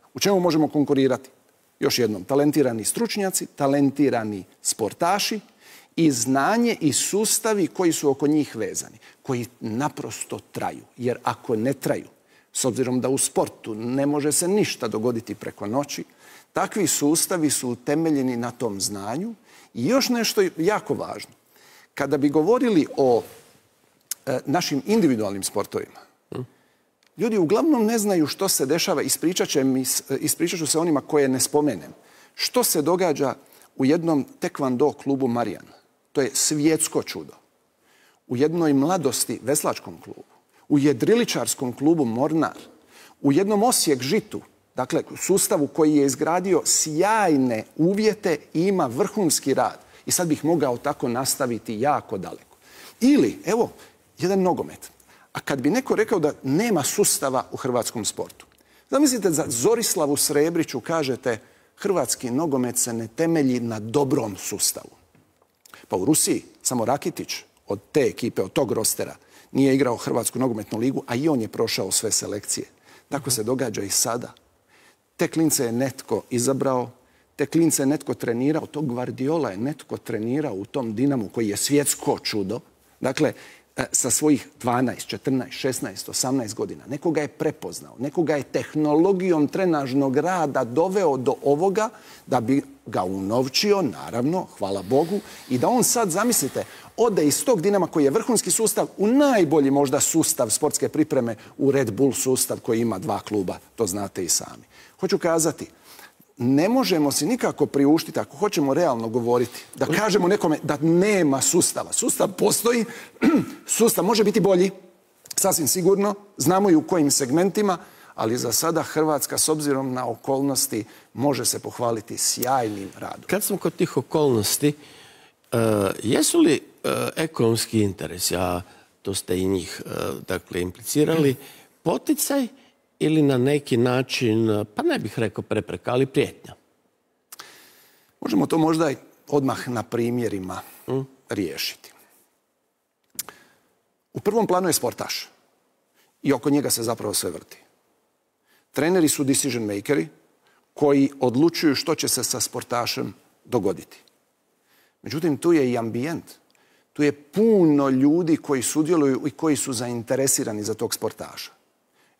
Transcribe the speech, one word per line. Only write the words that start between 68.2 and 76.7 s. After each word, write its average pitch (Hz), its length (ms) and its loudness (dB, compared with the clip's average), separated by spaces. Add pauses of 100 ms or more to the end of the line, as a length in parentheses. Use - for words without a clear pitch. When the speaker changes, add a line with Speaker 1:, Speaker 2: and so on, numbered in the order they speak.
Speaker 1:
od 95 100 -8
tog 131 200 0
rostera, 110 440 -4 (360)
nije 135 220 4
igrao 127 220 2
Hrvatsku 120 420 -4
nogometnu 117 400 -4
ligu, 135 280 -2
a 123 80 -4
i 139 140 0
on 143 120 2
je 107 80 -4
prošao 110 420 -4
sve 107 200 -2
selekcije. - 560 -4 (420)
Tako 135 220 -6
se 110 120 -2
događa 117 400 -2
i 98 80 -8
sada. 117 420 -2 (840)
Te 165 120 0
klince 151 360 0
je 117 80 -2
netko 117 580 -4
izabrao, 127 600 -2 (460)